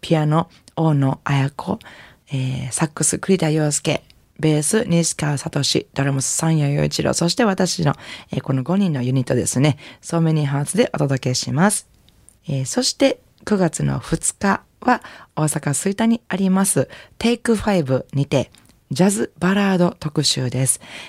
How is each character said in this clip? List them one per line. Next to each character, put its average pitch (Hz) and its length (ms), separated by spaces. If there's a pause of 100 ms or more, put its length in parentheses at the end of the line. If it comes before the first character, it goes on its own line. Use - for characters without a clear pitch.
ピ - 160
ア 151 80
ノ 156 240 (260)
大 160 160
野 135 320
綾 139 240
子、 190 300 (520)
え 131 380
ー、 - 20
サ - 140
ッ 151 40
ク - 140
ス - 160
栗 190 200
田 160 100
洋 151 240
介、 - 320 (340)
ベ 156 200
ー 151 40
ス 214 240
西 170 280
川 147 240
聡、 - 560
ド 135 100
ラ 139 80
ム 135 80
ス - 60
山 - 320
谷 143 160
陽 151 100
一 151 180
郎、 139 120
そ 170 160
し - 40
て 254 120
私 185 360
の、 147 120 (360)
え - 60
ー、 135 60
こ - 100
の 131 100
五 165 140
人 196 160
の 131 100
ユ 127 100
ニ 131 100
ッ 123 40
ト 135 80
で 117 120
す - 120
ね、 143 200 (240)
So 165 180
Many 156 260
Hearts 143 300
で 240 160
お - 60
届 135 320
け 127 40
し - 160
ま 139 200
す。 - 180 (580)
え 135 160
ー、 131 40
そ - 160
し 262 100
て - 280 (260)
九 208 100
月 170 280
の 135 160
二 - 340
日 - 300 (160)
は 240 220 (320)
大 156 100
阪 151 280
吹 196 240
田 226 80
に 226 240
あ 190 80
り 190 140
ま 190 160
す - 240 (260)
テ 233 160
イ 240 60
ク 226 180
フ 196 60
ァ 202 160
イ 165 40
ブ 131 300
に 139 140
て、 131 240 (400)
ジ 135 140
ャ 202 60
ズ 214 280
バ 175 140
ラ 202 220
ー 180 40
ド 175 220
特 147 240
集 131 240
で 127 160
す。 - 160 (280)